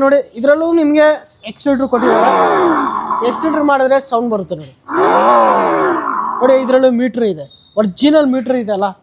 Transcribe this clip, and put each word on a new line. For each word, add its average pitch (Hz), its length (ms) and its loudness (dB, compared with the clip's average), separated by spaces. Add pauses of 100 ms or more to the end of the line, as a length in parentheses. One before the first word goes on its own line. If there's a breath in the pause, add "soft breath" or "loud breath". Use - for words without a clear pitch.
ನೋಡಿ, 277 140 4 (220)
ಇದರಲ್ಲೂ 294 280 2 (120)
ನಿಮಗೆ 302 260 4 (440)
ಎಕ್ಸಿಲರೇಟರ್ 269 440 -2
ಕೊಟ್ಟಿದ್ದಾರೆ. 226 360 2 (1000)
ಎಕ್ಸಿಲರೇಟರ್ 302 420 -2
ಮಾಡಿದ್ರೆ 269 260 2 (120)
ಸೌಂಡ್ 240 240 -2
ಬರುತ್ತೆ 190 260 -6
ನೋಡಿ. 143 140 -18 (1700)
ನೋಡಿ, 262 220 4
ಇದರಲ್ಲೂ 262 260 2 (100)
ಮೀಟರ್ 240 320 -2
ಇದೆ, 151 140 -10 (340)
ಒರಿಜಿನಲ್ 277 540 2
ಮೀಟರ್ 254 280 -2
ಇದೆ 208 160 -4
ಅಲ್ಲ 196 120 -2 (140)